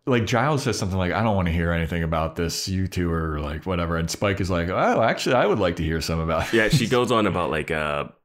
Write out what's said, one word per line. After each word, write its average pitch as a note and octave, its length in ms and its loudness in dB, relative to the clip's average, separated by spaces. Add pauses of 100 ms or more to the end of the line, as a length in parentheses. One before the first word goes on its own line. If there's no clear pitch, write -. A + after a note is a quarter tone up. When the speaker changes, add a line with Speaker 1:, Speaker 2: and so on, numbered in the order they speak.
Speaker 1:
like, A#2+ 220 0
Giles C3 380 0
says A2 120 0
something F#2+ 220 -2
like, F2+ 140 0
"I F#2+ 100 0
don't A2 140 2
wanna F2 160 0
hear E2+ 180 0
anything E2+ 320 0
about D#2+ 320 -2
this. E2 320 -2
You F#2+ 220 -2
two F2 240 -2
are, D#2+ 280 -2
like, D2+ 240 -6
whatever." F2 320 -2
And E2 140 -2
Spike G2+ 300 -2
is F2+ 100 -2
like, F2 200 0
"Oh, C3+ 320 2
actually, B2 340 2
I D3+ 100 4
would D#3+ 140 2
like F2 160 2
to E2 80 -2
hear D#2+ 160 0
some E2 180 -2
about D#2+ 340 -2
Speaker 2:
Yeah, A2 160 4
she C#3 100 4
Speaker 1:
this." A2 120 0
Speaker 2:
goes B2 220 2
on G#2+ 160 4
about, E2+ 240 0
like, D#2 180 -4
uh, D2+ 380 -2 (160)